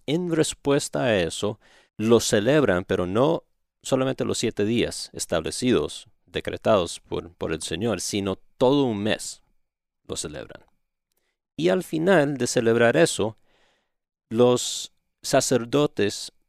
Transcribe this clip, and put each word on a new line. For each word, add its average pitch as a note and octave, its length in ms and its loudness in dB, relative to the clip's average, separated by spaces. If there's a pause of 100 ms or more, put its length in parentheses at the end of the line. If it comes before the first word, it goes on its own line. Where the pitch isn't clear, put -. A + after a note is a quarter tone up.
en F3 280 -2
respuesta D3 720 0
a A2+ 160 2
eso, G2+ 400 -4 (380)
lo A2 220 6
celebran, G#2+ 640 2
pero F2+ 220 -2
no C3 380 0 (380)
solamente C3 420 -2
los G2+ 140 -4
siete G#2+ 260 -2
días G#2+ 480 -2
establecidos, D#2+ 960 -2 (180)
decretados F2 720 -2
por, F2 340 -10
por F2 180 -6
el D#2+ 100 -6
Señor, F#2 380 -4
sino G2 360 -4 (200)
todo C#3 280 4
un G#2+ 180 -2
mes - 400 -6 (640)
lo - 80 -8
celebran. - 480 -12 (920)
Y D#3+ 120 -2
al F#3 160 0
final D#3 540 2
de A#2+ 80 -2
celebrar A#2 500 4
eso, A2+ 400 0 (920)
los B2 640 2 (280)
sacerdotes, B2 1120 0 (160)